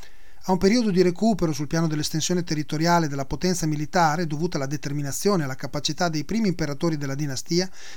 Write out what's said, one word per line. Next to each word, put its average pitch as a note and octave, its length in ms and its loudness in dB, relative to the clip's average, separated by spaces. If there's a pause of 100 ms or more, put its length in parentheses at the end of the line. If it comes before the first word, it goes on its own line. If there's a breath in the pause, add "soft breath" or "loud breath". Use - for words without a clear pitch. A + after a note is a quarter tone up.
(460 soft breath)
A F#3 60 0
un F#3 60 4
periodo G#3+ 320 4
di F#3 140 4
recupero F#3 500 2
sul C#3+ 140 -4
piano E3 200 0
dell'estensione D#3 560 0
territoriale D#3+ 640 2
della C#3 180 -4
potenza E3 420 0
militare, D#3 580 2
dovuta D#3 320 -2
alla C#3 80 -2
determinazione D3 760 0
e - 20 0
alla C3 100 -4
capacità D3 540 -2
dei D#3 140 -2
primi G#3+ 240 0
imperatori D#3+ 500 0
della C#3 180 -4
dinastia, D3+ 540 -2 (280 loud breath)